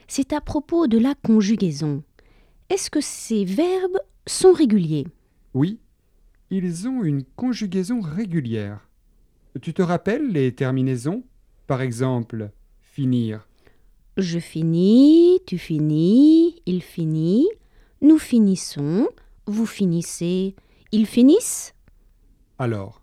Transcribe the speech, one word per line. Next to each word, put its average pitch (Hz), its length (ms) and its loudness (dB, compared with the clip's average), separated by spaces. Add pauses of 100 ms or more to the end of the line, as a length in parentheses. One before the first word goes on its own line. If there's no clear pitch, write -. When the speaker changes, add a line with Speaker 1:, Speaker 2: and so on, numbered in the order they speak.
Speaker 1:
C'est - 260 -6
à 302 80 -4
propos 330 460 -2
de 226 100 2
la 262 180 2
conjugaison. 185 880 0 (680)
Est-ce 381 200 -4
que 302 120 -2
ces - 420 -4
verbes 359 540 -2 (300)
sont - 260 6
réguliers ? 175 540 0 (460)
Speaker 2:
Oui, 165 260 -2 (720)
ils 185 360 -4
ont 254 160 -4
une 143 200 -2
conjugaison 214 760 -4
régulière. 143 880 -6 (760)
Tu 165 120 -8
te - 80 -2
rappelles 196 500 -2
les 135 220 0
terminaisons ? 131 720 -4 (420)
Par 131 160 -4
exemple, 117 680 -4 (280)
finir. 120 680 -4 (680)
Speaker 1:
Je 170 200 -4
finis, 240 1120 4
tu 180 100 -6
finis, 202 1080 2
il 180 160 -2
finit, 170 640 0 (540)
nous 302 180 6
finissons, 190 880 0 (400)
vous 214 180 -2
finissez, 180 880 -4 (360)
ils 214 160 0
finissent. - 680 2 (840)
Speaker 2:
Alors, 113 440 -6